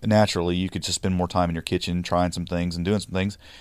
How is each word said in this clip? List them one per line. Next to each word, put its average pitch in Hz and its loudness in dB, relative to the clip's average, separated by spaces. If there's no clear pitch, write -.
naturally 101 4
you 92 0
could 90 -6
just - -4
spend 95 0
more 90 0
time 90 2
in 85 -2
your 80 -4
kitchen 87 -2
trying 87 0
some 87 -6
things 87 -2
and 85 -4
doing 104 2
some - -10
things. 95 -2